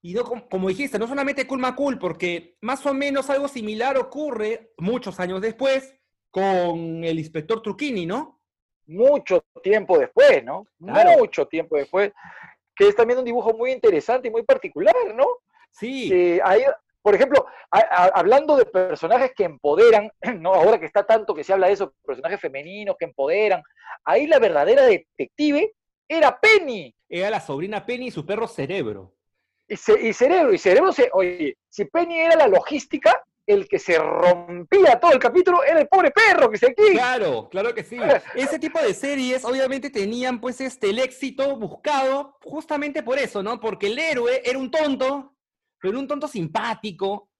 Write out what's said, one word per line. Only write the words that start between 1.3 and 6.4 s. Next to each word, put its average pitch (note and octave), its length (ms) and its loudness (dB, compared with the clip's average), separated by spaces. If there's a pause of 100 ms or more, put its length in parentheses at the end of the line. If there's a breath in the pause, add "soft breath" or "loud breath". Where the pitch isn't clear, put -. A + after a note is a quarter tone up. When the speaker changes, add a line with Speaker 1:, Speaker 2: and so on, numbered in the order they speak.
Speaker 1:
Cool C4 140 -8
Macul, B3+ 400 -4
porque E3+ 640 -8
más C4 260 -8
o C#4 80 -2
menos C#4 340 -4
algo C#4 180 -2
similar B3 520 -6
ocurre B3 800 -8
muchos G3+ 400 -6
años F#3 200 -6
después C4 540 -4 (380)
con E3+ 720 -4